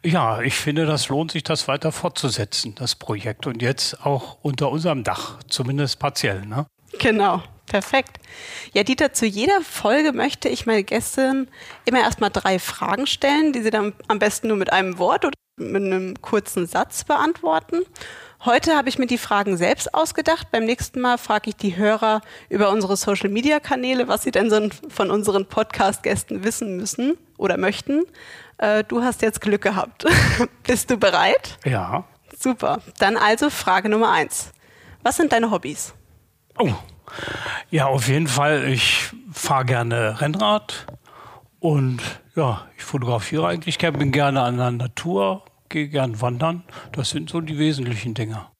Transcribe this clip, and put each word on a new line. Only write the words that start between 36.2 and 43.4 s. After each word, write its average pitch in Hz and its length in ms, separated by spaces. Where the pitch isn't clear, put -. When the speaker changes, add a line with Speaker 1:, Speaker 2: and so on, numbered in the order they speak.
Speaker 1:
Oh, 151 120
ja, 151 160
auf 135 220
jeden 147 200
Fall. 143 420
Ich - 420
fahre 135 340
gerne 117 540
Rennrad 208 680
und 131 420
ja, 131 400
ich - 80
fotografiere 123 640